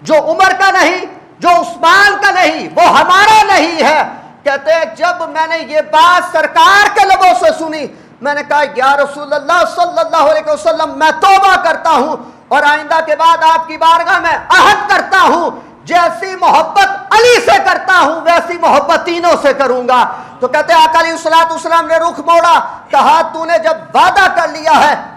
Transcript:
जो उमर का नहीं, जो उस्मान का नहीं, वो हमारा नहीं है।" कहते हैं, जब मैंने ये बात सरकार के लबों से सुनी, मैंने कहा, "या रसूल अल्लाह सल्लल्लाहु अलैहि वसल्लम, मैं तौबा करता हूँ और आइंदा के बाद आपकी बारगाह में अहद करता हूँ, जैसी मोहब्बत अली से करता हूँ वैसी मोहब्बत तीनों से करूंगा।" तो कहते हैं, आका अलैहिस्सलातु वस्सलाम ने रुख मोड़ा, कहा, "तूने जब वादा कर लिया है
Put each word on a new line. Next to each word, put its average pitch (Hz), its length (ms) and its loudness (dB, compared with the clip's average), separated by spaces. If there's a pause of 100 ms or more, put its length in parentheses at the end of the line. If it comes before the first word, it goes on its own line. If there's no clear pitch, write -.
जो 285 120 0
उमर 339 380 2
का 381 180 2
नहीं, 359 360 -2 (320)
जो 339 100 0
उस्मान 370 640 2
का 403 160 0
नहीं, 320 380 -2
वो 339 180 2
हमारा 403 560 4
नहीं 339 400 0
है।" 277 420 -2 (200)
कहते 277 260 -2
हैं, 330 240 -2
जब 330 420 -4
मैंने 320 200 -4
ये 302 240 -4
बात 339 420 2
सरकार 349 640 2
के 403 160 2
लबों 381 340 2
से 330 200 0
सुनी, 311 300 -8 (340)
मैंने 285 200 -4
कहा, 294 200 -2
"या 262 300 -2
रसूल 285 380 -4
अल्लाह 302 320 -2
सल्लल्लाहु 330 640 -2
अलैहि 302 240 -2
वसल्लम, 311 380 -2
मैं 294 220 0
तौबा 381 440 2
करता 339 340 -2
हूँ 294 440 -2 (180)
और 277 120 0
आइंदा 302 360 0
के 320 160 -2
बाद 320 280 2
आपकी 320 340 0
बारगाह 339 420 2
में 320 160 -2
अहद 370 540 2
करता 381 300 0
हूँ, 320 440 0 (220)
जैसी 349 500 -2
मोहब्बत 359 760 0
अली 466 220 4
से 403 240 2
करता 370 340 -2
हूँ 320 280 0
वैसी 339 360 -2
मोहब्बत 320 420 0
तीनों 339 360 -2
से 277 180 0
करूंगा।" 247 500 0 (380)
तो 254 60 -2
कहते 302 260 -2
हैं, 330 80 6
आका 320 180 2
अलैहिस्सलातु 330 560 0
वस्सलाम 320 320 -2
ने 320 100 0
रुख 330 220 -2
मोड़ा, 339 400 2 (320)
कहा, 302 300 2
"तूने 320 380 -4
जब 320 360 -4
वादा 359 320 2
कर 339 220 -2
लिया 311 240 -2
है 277 320 2 (120)